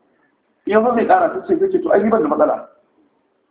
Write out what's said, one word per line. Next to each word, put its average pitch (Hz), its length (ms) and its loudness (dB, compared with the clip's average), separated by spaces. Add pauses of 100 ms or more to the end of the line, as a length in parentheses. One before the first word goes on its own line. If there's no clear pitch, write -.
(680)
In 190 80 -4
yanzu 226 200 2
zai 233 120 -2
ƙara, 370 260 2
ta - 140 -10
ce, 359 120 0
ta 392 120 0
ce, 370 120 -2
"To, - 100 -2
ai 220 100 4
ni 220 80 0
ban 220 120 2
da - 60 -2
matsala." 143 280 0
Ta - 120 -14 (840)